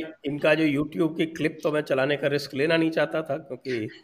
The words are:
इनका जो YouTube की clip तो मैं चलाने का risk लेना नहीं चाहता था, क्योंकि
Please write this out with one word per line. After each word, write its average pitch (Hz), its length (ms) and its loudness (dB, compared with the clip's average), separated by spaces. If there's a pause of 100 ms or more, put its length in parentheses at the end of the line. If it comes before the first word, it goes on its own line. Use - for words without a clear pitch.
(260)
इनका 147 280 2
जो 156 300 2
YouTube 160 340 0
की 165 80 2
clip 156 380 -2
तो 160 80 0
मैं 151 100 0
चलाने 143 360 2
का 156 100 0
risk 143 260 -2
लेना 160 240 2
नहीं 160 140 4
चाहता 156 300 0
था, 139 160 -4
क्योंकि 123 520 -6 (140)